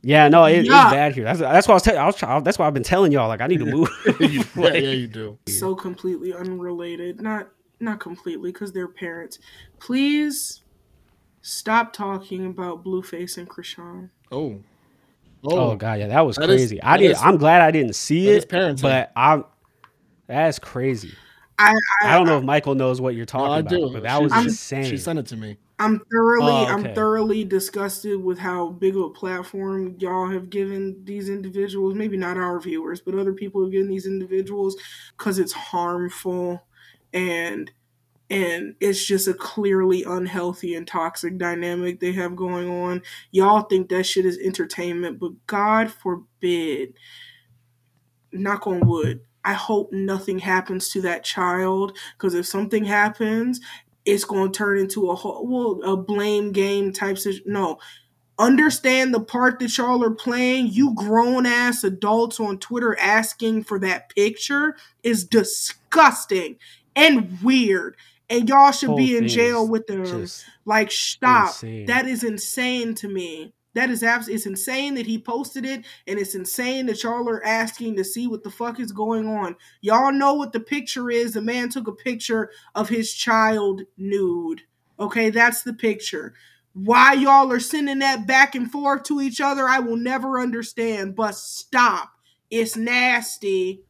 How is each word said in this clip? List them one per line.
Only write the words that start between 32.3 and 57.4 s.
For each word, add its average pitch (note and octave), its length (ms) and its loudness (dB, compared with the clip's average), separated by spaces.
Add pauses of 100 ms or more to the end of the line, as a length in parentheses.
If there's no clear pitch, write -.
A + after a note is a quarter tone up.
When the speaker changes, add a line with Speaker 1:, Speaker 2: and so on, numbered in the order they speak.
Speaker 2:
our F3+ 220 -4
viewers, E3 420 -8
but F#3 140 -8
other G3 180 -2
people G3 300 -6
have F#3+ 80 -2
given G3 180 0
these F#3+ 180 -6
individuals, F#3+ 720 -4 (420)
'cause F#3+ 200 -4
it's F#3 140 -2
harmful F3+ 1120 -6 (480)
and, E3+ 580 -6 (580)
and F3+ 520 -4
it's G3 260 0
just G3 220 0
a F3+ 60 0
clearly F#3+ 680 0
unhealthy F3+ 720 -6
and E3 120 -10
toxic E3+ 520 -6
dynamic F3 600 -4
they F3+ 120 -4
have F3+ 240 -6
going F3+ 320 -6
on. F3+ 320 -6 (300)
Y'all G3+ 320 6
think F#3+ 260 0
that F#3 160 0
shit F#3+ 220 0
is F3+ 120 0
entertainment, F3 840 -6
but F3 100 -6 (160)
God A3 460 0
forbid, E3+ 1040 -6 (1400)
knock G3 340 -4
on F3+ 200 -2
wood, D3+ 340 0 (240)
I F#3+ 100 0
hope G3+ 380 -2
nothing F#3+ 480 -4
happens F#3 500 -2
to G3 120 -4
that F3 220 -4
child, F#3 720 -2 (220)
'cause F#3 160 -2
if F3 120 -4
something G#3+ 380 -4
happens, A3 760 0 (440)
it's G3+ 200 2
gonna F#3+ 260 -2
turn G3+ 280 0
into F#3+ 320 -2
a F3+ 40 0
whole, G3 320 -8
well, A3+ 460 -2
a F#3+ 40 0
blame G#3 560 -2
game G3 400 0
type G3 260 -4
situ-, G3 280 -6